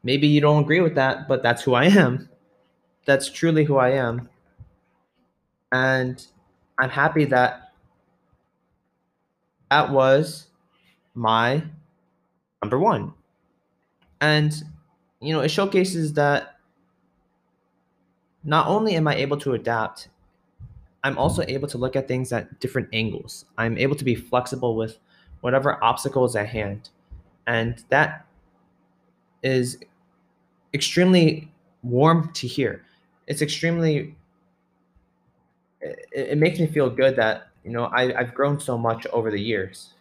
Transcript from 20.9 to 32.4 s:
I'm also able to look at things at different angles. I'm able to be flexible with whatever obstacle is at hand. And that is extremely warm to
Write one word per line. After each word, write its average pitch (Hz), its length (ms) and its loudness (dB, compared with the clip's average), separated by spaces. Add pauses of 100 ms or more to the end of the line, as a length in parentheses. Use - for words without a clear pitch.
I'm 139 140 -4
also 151 280 -2
able 135 220 -6
to 123 100 -10
look 127 180 -4
at 135 120 -4
things 127 240 -4
at - 280 -8
different 127 320 -6
angles. - 520 -6 (140)
I'm 113 180 -2
able 135 200 0
to 135 80 -10
be 123 100 0
flexible 123 600 -4
with 113 240 -6 (440)
whatever 131 420 0
obstacle 131 400 0
is 120 100 -2
at 104 140 -4
hand. 104 420 -8 (560)
And 117 440 -4
that 147 340 0 (1160)
is 127 360 0 (920)
extremely 175 800 2 (320)
warm 151 520 2
to - 120 -8